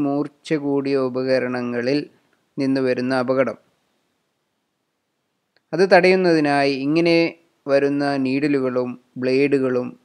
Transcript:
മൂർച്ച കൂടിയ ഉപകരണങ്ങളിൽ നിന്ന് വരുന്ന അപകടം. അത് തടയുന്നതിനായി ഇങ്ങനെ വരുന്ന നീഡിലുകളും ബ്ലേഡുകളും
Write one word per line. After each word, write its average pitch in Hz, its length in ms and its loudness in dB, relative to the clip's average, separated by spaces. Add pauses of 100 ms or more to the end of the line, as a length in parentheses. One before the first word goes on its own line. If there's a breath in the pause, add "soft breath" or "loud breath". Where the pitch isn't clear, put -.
മൂർച്ച 147 580 -4
കൂടിയ 139 340 -2 (120)
ഉപകരണങ്ങളിൽ 123 920 -2 (560)
നിന്ന് 135 300 0
വരുന്ന 127 260 -2 (120)
അപകടം. 127 340 -2 (2250)
അത് 165 200 2
തടയുന്നതിനായി 165 840 4 (120)
ഇങ്ങനെ 165 320 2 (480)
വരുന്ന 143 380 0 (200)
നീഡിലുകളും 131 680 -2 (300)
ബ്ലേഡുകളും 131 680 0 (160)